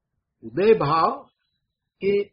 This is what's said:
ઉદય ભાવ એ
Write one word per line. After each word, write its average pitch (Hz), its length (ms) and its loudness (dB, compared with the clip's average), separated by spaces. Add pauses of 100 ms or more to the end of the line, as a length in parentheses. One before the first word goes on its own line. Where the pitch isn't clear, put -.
(420)
ઉદય 170 320 2
ભાવ 160 380 0 (880)
એ 196 120 -2 (200)